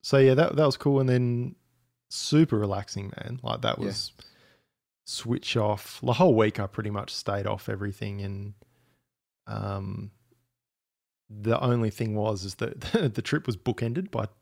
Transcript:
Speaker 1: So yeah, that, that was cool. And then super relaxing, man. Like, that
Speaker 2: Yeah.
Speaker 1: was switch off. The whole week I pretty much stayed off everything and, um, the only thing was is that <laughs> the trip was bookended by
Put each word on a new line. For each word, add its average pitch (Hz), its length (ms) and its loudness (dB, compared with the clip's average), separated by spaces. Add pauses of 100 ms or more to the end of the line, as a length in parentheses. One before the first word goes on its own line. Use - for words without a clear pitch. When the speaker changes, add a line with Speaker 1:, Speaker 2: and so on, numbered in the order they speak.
Speaker 1:
So - 160 4
yeah, 135 160 10
that, 156 220 4
that 151 100 4
was 135 100 2
cool. 139 240 2
And 131 80 2
then 123 460 2 (560)
super 151 480 4
relaxing, 101 600 -4
man. 123 240 -10
Like, 117 200 -4
that - 160 0
Speaker 2:
Yeah. - 80 -4
Speaker 1:
was 101 260 -6 (960)
switch - 500 -4
off. 104 460 -2
The 123 120 2
whole 170 200 6
week 110 240 4
I 101 80 -2
pretty 104 240 -6
much 104 240 -6
stayed 101 320 -4
off 104 220 -6
everything 101 540 -6
and, 101 320 -8 (920)
um, 101 680 -6 (1160)
the 107 300 0
only 120 300 2
thing 110 240 -4
was 104 300 -2
is 95 120 -10
that - 240 -6
<laughs> 147 340 -2
the 113 80 -4
trip - 240 -2
was 110 100 -4
bookended 120 540 -4
by 110 160 -4 (160)